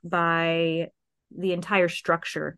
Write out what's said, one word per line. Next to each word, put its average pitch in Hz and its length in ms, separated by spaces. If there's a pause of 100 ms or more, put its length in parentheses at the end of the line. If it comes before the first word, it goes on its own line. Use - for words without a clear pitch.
by 165 840 (500)
the 180 160
entire 180 340
structure 165 720